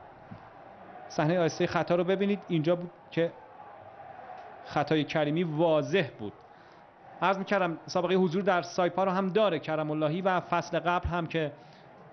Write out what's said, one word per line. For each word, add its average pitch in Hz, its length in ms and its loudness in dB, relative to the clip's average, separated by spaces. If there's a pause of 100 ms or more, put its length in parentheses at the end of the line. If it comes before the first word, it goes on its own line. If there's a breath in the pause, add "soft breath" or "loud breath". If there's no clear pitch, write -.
(1080)
صحنه 165 320 0
آیسته 170 280 2
خطا 170 280 0
رو 180 80 4
ببینید. 190 440 0
اینجا 170 280 2
بود 175 160 -6 (200)
که 165 200 0 (1300)
خطای 151 380 2
کریمی 151 400 0
واضح 156 680 2 (100)
بود. 104 140 -8 (880 loud breath)
عرض 185 160 2
می‌کردم 185 480 0
سابقه 180 300 0
حضور 185 280 2
در 180 180 2
سایپا 175 420 0
رو 190 80 2
هم 190 180 0
داره 180 300 2
کرم 156 320 -2
اللهی 156 300 0
و 185 180 2
فصل 170 400 -2
قبل 175 300 0
هم 170 180 -2
که 156 240 -2 (600 loud breath)